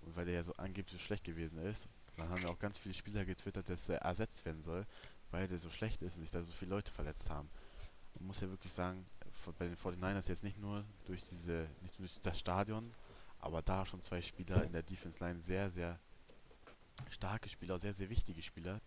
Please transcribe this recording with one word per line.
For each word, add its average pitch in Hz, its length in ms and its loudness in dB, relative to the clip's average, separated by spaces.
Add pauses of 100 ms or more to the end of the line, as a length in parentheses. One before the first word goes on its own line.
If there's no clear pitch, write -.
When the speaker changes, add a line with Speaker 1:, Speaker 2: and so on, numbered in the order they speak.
Speaker 1:
Und 82 120 -10
weil 87 120 2
der 87 80 4
ja 85 80 4
so 85 120 -2
angeblich 95 380 -2
so 92 60 -6
schlecht - 260 -2
gewesen 82 340 -2
ist, 101 300 -2 (280)
dann 82 120 -2
haben 90 140 2
ja 90 60 2
auch 87 100 0
ganz 101 180 0
viele 98 180 -4
Spieler 104 300 0
getwittert, 95 440 -2
dass 90 200 0
er 92 140 4
ersetzt 98 420 2
werden 80 180 -2
soll, 85 240 0 (440)
weil 92 180 2
der 90 100 0
so 85 120 -6
schlecht - 320 0
ist 87 140 -2
und 82 60 -6
sich 80 80 -4
da 85 120 0
so 85 100 -6
viele 92 200 -2
Leute 101 200 2
verletzt - 380 0
haben. 73 180 0 (680)
Man 95 80 -4
muss 98 140 -2
ja 95 100 2
wirklich 95 220 -6
sagen, 90 340 0 (220)
f-, - 280 -2
bei 87 100 2
den 85 100 0
Forty-niners 92 500 2
jetzt - 160 4
nicht 101 160 0
nur 104 260 0 (220)
durch 90 240 -2
diese, 85 380 0 (120)
nicht 90 180 -8
nur 92 100 -4
durch - 120 -6
das 87 180 4
Stadion, 107 540 2 (460)
aber 82 240 0
da 95 240 6
schon 90 160 -4
zwei 90 180 0
Spieler 90 440 6
in 82 80 0
der 82 100 2
Defense 87 420 -4
Line, 87 160 0
sehr, 95 300 4
sehr 85 280 0 (1120)
starke 101 400 0
Spieler, 90 300 0
sehr, 101 160 2
sehr 95 160 0
wichtige 87 320 6
Spieler. 90 320 -4
Speaker 2:
Ja. 107 120 -2